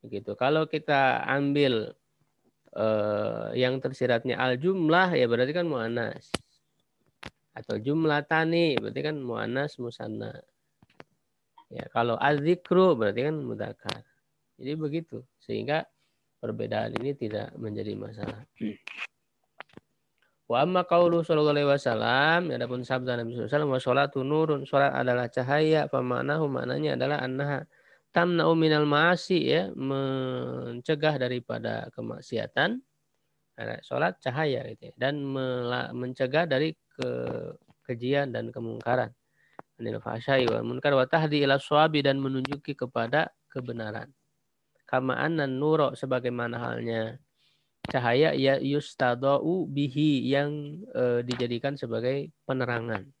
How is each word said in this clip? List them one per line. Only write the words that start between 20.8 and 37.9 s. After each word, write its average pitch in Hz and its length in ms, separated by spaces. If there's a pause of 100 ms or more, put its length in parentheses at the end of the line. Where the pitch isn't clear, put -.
qaulu 170 400
sallallahu 151 320
alaihi 143 160
wasallam, 135 800
adapun 123 320
sabda 127 320
Nabi 117 160
sallallahu 117 160
alaihi 143 80
wasallam, 147 160
"Wa 131 80
sholatu 139 400
nurun," 151 480
salat 139 240
adalah 123 320
cahaya, 147 640
fa 127 160
ma'nahu, 135 400
maknanya 135 480
adalah 131 240
annaha 135 480 (480)
tamna'u 170 400
minal 156 340
ma'asi, 170 560
ya, 156 320
mencegah 131 1400
daripada 117 720
kemaksiatan. 117 880 (760)
Nah, 110 280
salat 160 400
cahaya 135 480
gitu, 117 200
ya, - 40
dan 143 240
mela-, 127 720
mencegah 131 560
dari 147 240 (240)
ke-, 62 560 (320)
kejian 131 480